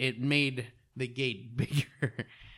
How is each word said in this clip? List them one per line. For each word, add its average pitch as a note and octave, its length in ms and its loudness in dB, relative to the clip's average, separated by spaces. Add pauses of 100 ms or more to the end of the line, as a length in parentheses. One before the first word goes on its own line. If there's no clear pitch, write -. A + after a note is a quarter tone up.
it B2+ 200 0
made C3+ 460 2 (300)
the C3 100 -2
gate A#2+ 500 -4
<laughs> - 0 -
bigger, - 580 0 (440)